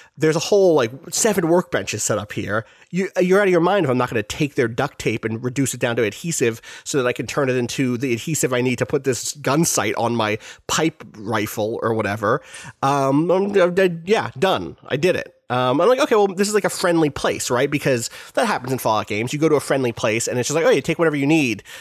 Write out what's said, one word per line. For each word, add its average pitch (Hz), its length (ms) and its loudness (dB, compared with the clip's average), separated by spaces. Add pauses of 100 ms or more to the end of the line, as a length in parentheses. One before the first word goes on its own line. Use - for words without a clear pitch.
(180)
there's 156 180 2
a 160 40 0
whole, 190 340 4
like, 120 160 2 (200)
seven 202 340 0
workbenches 156 560 0
set 110 180 0
up 104 140 -8
here. 104 340 -4 (240)
You, 185 180 -2 (120)
you're 185 200 4
out 202 60 2
of 185 60 4
your 165 80 4
mind 180 240 4
if 131 60 2
I'm 123 60 2
not 123 140 0
gonna 113 120 -2
take - 320 -4
their 120 140 2
duct 131 300 -4
tape 113 260 -2
and 113 180 -4
reduce 123 300 -2
it 120 80 -12
down 120 160 0
to 123 80 2
adhesive 117 560 -2 (240)
so - 140 -2
that 123 80 0
I 123 60 0
can 123 140 -8
turn 139 220 0
it 127 80 0
into 123 400 -2
the 123 160 -2
adhesive 135 400 -2
I 123 80 2
need 123 200 0
to 123 60 0
put 139 180 -2
this - 300 -2
gun 147 300 0
sight 107 300 0
on 117 200 0
my 110 240 0 (280)
pipe - 360 -2 (140)
rifle 107 680 -4
or 113 120 -2
whatever. 110 480 -2 (400)
Um, 139 480 2
I'm, 202 260 0
I'm, 180 220 4
I'm, 175 260 0
yeah, 170 340 0
done. 135 380 0 (100)
I 131 100 -2
did 151 200 2
it. - 180 -8 (160)
Um, 127 300 2
I'm 185 80 4
like, 254 120 4
"Okay, 285 140 2
well, 208 120 6
this 196 220 -2
is, 208 40 -4
like, 202 140 0
a 165 40 0
friendly 165 380 2
place, 143 400 -4
right?" 131 220 0
Because 135 400 0 (240)
that 262 120 2
happens 135 240 -4
in 127 80 -2
Fallout 107 280 0
games. 110 260 -4
You 151 60 -4
go 156 100 0
to 151 60 4
a 139 60 2
friendly 131 320 0
place, 113 360 0
and 117 100 -2
it's 120 100 -2
just 139 60 -2
like, 165 120 2
"Oh, 254 40 6
you 175 120 4
take 165 160 -2
whatever 156 180 2
you 139 100 0
need. 139 360 2 (180)